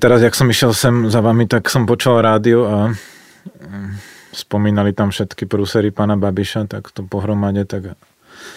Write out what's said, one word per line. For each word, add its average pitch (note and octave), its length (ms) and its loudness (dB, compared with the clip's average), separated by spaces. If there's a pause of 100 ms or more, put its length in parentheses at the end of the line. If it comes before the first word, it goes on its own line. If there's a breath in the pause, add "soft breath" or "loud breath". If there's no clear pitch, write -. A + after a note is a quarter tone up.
teraz, A#2+ 240 6
jak A2+ 100 2
som B2+ 140 2
išiel A2+ 240 2
sem A#2+ 360 0
za A2 120 2
vami, A#2 240 2
tak A2 240 0
som A#2+ 160 0
počúval A#2 360 2
rádio A2+ 440 4
a, G#2 240 0
mm, - 1040 -14 (400 loud breath)
spomínali G#2 600 0
tam G2+ 200 0
všetky - 320 -6
prúsery G#2 480 -2
pána G#2 240 0
Babiša, G2+ 480 -2
tak G#2 260 -12
to G2 140 -12
pohromade, G2+ 600 -2
tak F#2+ 280 -10 (640 loud breath)